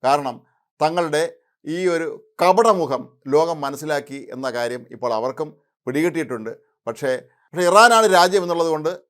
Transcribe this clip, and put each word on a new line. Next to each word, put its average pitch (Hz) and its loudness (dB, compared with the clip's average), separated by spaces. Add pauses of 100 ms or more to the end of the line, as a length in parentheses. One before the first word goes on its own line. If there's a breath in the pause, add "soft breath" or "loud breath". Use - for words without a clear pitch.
കാരണം 135 0 (440)
തങ്ങളുടെ 160 0 (420)
ഈ 160 -6 (160)
ഒരു 165 -4 (340)
കപടമുഖം 180 2 (260)
ലോകം 160 2
മനസ്സിലാക്കി 143 -6 (140)
എന്ന 131 -8 (100)
കാര്യം 120 -4 (140)
ഇപ്പോൾ 120 -4
അവർക്കും 131 -6 (400)
പിടികിട്ടിയിട്ടുണ്ട്. 131 -4 (360)
പക്ഷേ, 131 -6 (360)
പക്ഷേ 175 -2
ഇറാനാണ് 202 6 (100)
രാജ്യം 180 4
എന്നുള്ളത് 170 0
കൊണ്ട് 156 -4 (180)